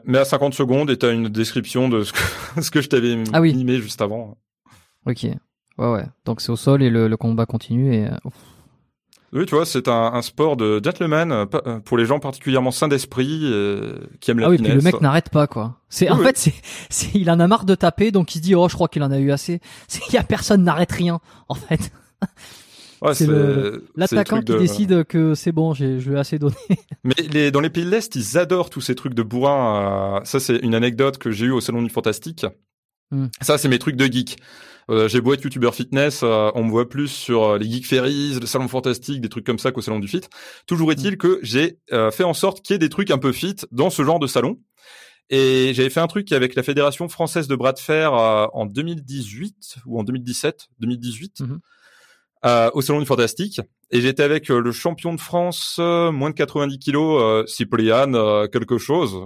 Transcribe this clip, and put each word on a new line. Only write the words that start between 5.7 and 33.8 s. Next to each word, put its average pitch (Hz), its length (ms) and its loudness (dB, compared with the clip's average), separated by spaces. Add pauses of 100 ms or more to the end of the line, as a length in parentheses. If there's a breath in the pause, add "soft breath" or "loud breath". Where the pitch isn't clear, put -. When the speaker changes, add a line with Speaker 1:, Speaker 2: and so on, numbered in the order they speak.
Speaker 2:
Ouais, 120 140 0
ouais. 107 140 -2 (200)
Donc 113 160 -4
c'est - 120 -4
au 113 40 -2
sol 139 280 2
et 123 60 4
le, 113 180 4
le 110 80 0
combat 113 300 0
continue 123 460 -2
et, 107 140 0
euh, - 80 -6 (100)
ouf. 127 100 -12 (1000 soft breath)
Speaker 1:
Oui, 147 140 -2
tu 143 100 0
vois, 160 100 2
c'est 131 220 -2
un, 117 260 2
un 120 80 -2
sport 151 340 0
de 107 280 2
gentleman, 160 480 0
euh, 104 140 0
pa-, 147 200 -2
euh, 113 140 -6
pour 120 180 0
les 117 80 4
gens 143 140 2
particulièrement 131 500 0
sains 156 160 -2
d'esprit, 139 560 -2
euh, 104 560 -2 (220)
qui - 100 0
aiment 117 80 2
la 113 80 2
Speaker 2:
Ah 170 40 6
oui, 180 80 8
puis 113 80 0
Speaker 1:
finesse. 139 180 6
Speaker 2:
le - 40 4
mec 214 120 2
n'arrête 151 300 2
pas, 147 180 4
quoi. 113 400 -8
C'est, - 180 0
Speaker 1:
Oui, - 60 4
Speaker 2:
en 254 80 6
Speaker 1:
oui. 190 60 6
Speaker 2:
fait, 269 120 4
c'est, - 160 2 (340 loud breath)
c'est, - 300 -6
il 170 100 0
en 170 120 4
a 170 80 6
marre 214 160 2
de 190 100 4
taper, 196 380 2
donc 185 240 0
il - 20 -8
se 156 60 -6
dit, « 190 100 4
Oh, 175 140 6
je - 60 -4
crois 175 120 0
qu'il 151 160 -4
en 139 80 0
a 139 80 0
eu 139 140 2
assez. » 170 280 -4 (180 loud breath)
<laughs> - 100 -20
C'est, - 200 -10
il - 60 0
y 254 40 4
a 190 40 0
personne 208 400 2
n'arrête 175 300 2
rien, 170 260 -2 (300 soft breath)
en - 80 -8
fait. - 340 -4 (1120 loud breath)
Speaker 1:
Ouais, 147 100 2
Speaker 2:
C'est 151 140 2
Speaker 1:
c'est, - 0 -
Speaker 2:
le, 151 80 4
Speaker 1:
c'est 139 360 2
le 117 160 -10 (100)
Speaker 2:
l'attaquant 190 400 0
Speaker 1:
truc 220 100 -2
Speaker 2:
qui - 60 2
Speaker 1:
de 220 60 4
Speaker 2:
décide 180 460 2
que 160 300 2
c'est 170 180 -4
bon, 160 220 0
j'ai, 131 240 -2
je 127 120 -6
lui 143 60 0
ai 143 40 0
assez 147 180 -4
donné. 143 160 0 (240)
<laughs> - 240 -18
Speaker 1:
Mais 127 120 0 (180)
les, 147 180 2
dans 139 100 2
les 160 100 0
pays 170 140 -2
de 175 60 -4
l'Est, 220 240 -2
ils 117 240 -2
adorent 180 320 0
tous - 100 -10
ces 127 140 -2
trucs 127 200 -6
de 117 100 0
bourrin, 104 960 0
euh, - 40 -8
ça, - 140 -2
c'est 127 200 0
une 113 180 0
anecdote 123 420 0
que 117 140 -4
j'ai 107 140 -2
eue 127 40 2
au 127 100 0
Salon 120 220 -4
du 117 80 -4
Fantastique. - 560 -4 (640)
Speaker 2:
Hmm. 135 160 -2 (160)
Speaker 1:
Ça, 147 160 2
c'est 143 100 0
mes 123 120 4